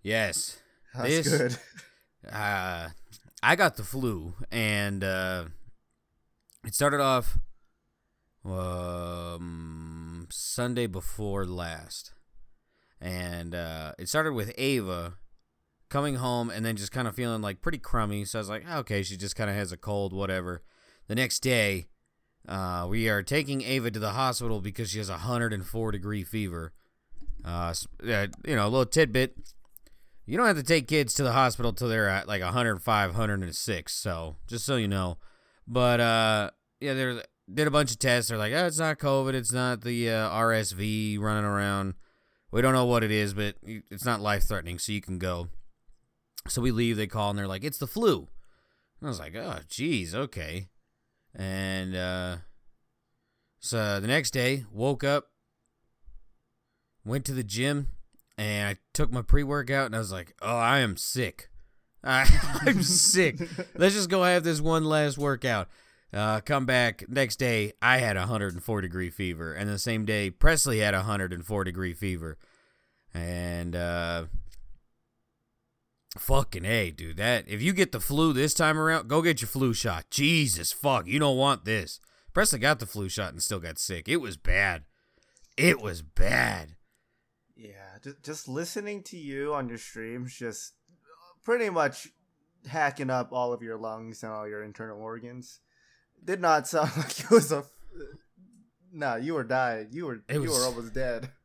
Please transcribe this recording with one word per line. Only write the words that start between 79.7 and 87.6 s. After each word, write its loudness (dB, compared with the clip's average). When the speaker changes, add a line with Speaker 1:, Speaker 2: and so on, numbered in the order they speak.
Speaker 1:
shot. -2
Jesus 2
fuck, 0
you 0
don't 4
want 2
this. -2
Presley 4
got 4
the -6
flu -6
shot -4
and -8
still -4
got -8
sick. -6
It 2
was -4
bad. 4
It 4
was -6
bad. 2
Speaker 2:
Yeah, -20